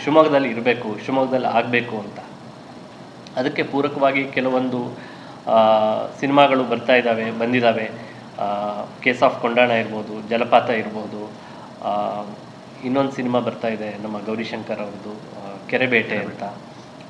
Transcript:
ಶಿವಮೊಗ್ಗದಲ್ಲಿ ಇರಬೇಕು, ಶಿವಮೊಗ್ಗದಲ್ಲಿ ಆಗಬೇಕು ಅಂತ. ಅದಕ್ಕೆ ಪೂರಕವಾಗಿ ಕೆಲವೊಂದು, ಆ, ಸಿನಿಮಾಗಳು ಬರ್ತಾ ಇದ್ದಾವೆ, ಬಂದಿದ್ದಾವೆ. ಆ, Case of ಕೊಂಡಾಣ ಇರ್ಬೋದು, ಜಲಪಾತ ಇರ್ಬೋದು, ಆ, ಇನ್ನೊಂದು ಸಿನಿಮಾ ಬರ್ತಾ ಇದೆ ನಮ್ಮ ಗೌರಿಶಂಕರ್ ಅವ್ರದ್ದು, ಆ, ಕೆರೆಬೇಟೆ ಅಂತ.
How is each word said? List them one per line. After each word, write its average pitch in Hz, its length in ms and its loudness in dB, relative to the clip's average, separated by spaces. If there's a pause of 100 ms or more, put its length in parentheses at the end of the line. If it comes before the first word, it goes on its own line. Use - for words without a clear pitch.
ಶಿವಮೊಗ್ಗದಲ್ಲಿ 143 460 6
ಇರಬೇಕು, 113 560 0
ಶಿವಮೊಗ್ಗದಲ್ಲಿ 131 420 2
ಆಗಬೇಕು 117 500 0
ಅಂತ. 104 220 -10 (1200)
ಅದಕ್ಕೆ 147 260 0
ಪೂರಕವಾಗಿ 139 600 2
ಕೆಲವೊಂದು, 127 720 0 (540)
ಆ, 113 100 8 (580)
ಸಿನಿಮಾಗಳು 139 440 6
ಬರ್ತಾ 117 320 2
ಇದ್ದಾವೆ, 113 440 2
ಬಂದಿದ್ದಾವೆ. 117 520 2 (480)
ಆ, - 40 -2 (600)
Case 123 160 2
of 131 220 4
ಕೊಂಡಾಣ 120 300 4
ಇರ್ಬೋದು, 107 580 -2
ಜಲಪಾತ 117 400 4
ಇರ್ಬೋದು, 107 640 -4 (520)
ಆ, 104 400 -2 (600)
ಇನ್ನೊಂದು 131 280 0
ಸಿನಿಮಾ 123 280 0
ಬರ್ತಾ 113 280 -2
ಇದೆ 104 360 -6
ನಮ್ಮ 107 140 -6
ಗೌರಿಶಂಕರ್ 110 600 -6
ಅವ್ರದ್ದು, 101 320 -10
ಆ, 101 560 -14
ಕೆರೆಬೇಟೆ 120 500 2
ಅಂತ. 101 260 -6 (680)